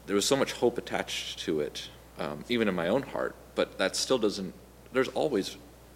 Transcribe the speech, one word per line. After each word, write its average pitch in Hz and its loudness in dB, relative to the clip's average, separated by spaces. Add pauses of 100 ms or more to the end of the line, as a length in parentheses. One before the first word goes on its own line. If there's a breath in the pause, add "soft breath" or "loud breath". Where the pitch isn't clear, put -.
there 98 0
was 101 2
so 135 4
much 127 2
hope - 2
attached - -6
to 78 0
it, - -4 (280)
um, 76 -6
even 113 2
in 95 2
my 85 2
own 123 2
heart, - -4 (200)
but - 0
that 95 2
still - 2
doesn't, 98 0 (380)
there's 127 2
always 127 0 (380)